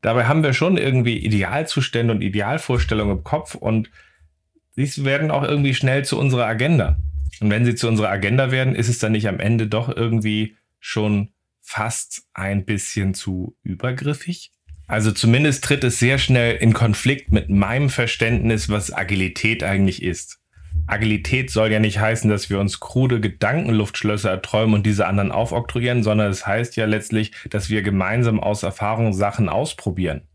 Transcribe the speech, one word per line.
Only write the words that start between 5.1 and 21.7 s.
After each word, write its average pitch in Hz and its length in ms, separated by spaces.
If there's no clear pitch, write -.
auch 139 140
irgendwie 143 320
schnell 135 280
zu - 140
unserer 127 300
Agenda. 113 500
Und 104 120
wenn 110 120
sie 120 120
zu 117 120
unserer 110 220
Agenda 101 400
werden, 131 240
ist 113 160
es 120 80
dann 110 140
nicht 107 160
am 95 120
Ende 113 280
doch 113 280
irgendwie 107 600
schon 104 500
fast - 600
ein 98 320
bisschen 98 480
zu 92 480
übergriffig? 135 880
Also 107 240
zumindest 135 520
tritt 135 200
es 120 160
sehr 131 180
schnell 120 400
in 110 160
Konflikt 117 580
mit 82 180
meinem 107 400
Verständnis, 113 800
was 104 220
Agilität 98 720
eigentlich 95 400
ist. - 360
Agilität 110 640
soll 110 200